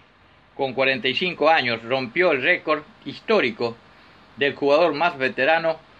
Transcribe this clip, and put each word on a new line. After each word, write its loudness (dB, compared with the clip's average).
con -4
cuarenta 0
y 0
cinco 0
años, 2
rompió 0
el 0
récord 0
histórico -2
del -2
jugador 2
más -2
veterano 0